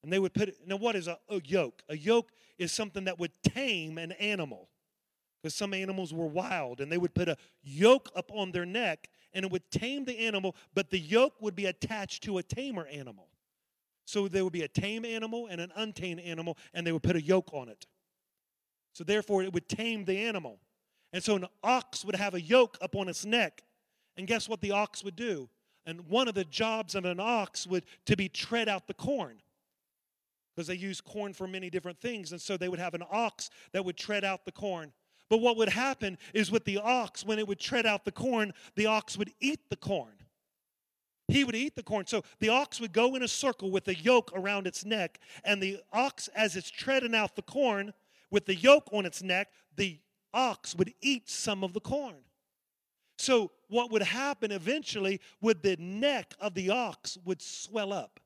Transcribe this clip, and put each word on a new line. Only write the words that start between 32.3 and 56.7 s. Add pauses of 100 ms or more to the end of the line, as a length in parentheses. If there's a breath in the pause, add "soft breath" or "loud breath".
And
so
they
would
have
an
ox (220 loud breath)
that
would
tread
out
the
corn. (360 soft breath)
But
what
would
happen (160 loud breath)
is
with
the
ox,
when
it
would
tread
out
the
corn, (220 loud breath)
the
ox
would
eat
the
corn. (1080)
He
would
eat
the
corn.
So (160 loud breath)
the
ox
would
go
in
a
circle
with
a
yoke
around
its
neck. (240 loud breath)
And
the
ox,
as
it's
treading
out
the
corn (360 soft breath)
with
the
yoke
on
its
neck, (240 soft breath)
the (340)
ox
would
eat
some
of
the
corn. (920)
So (180)
what
would
happen
eventually (220 loud breath)
would
the
neck
of
the
ox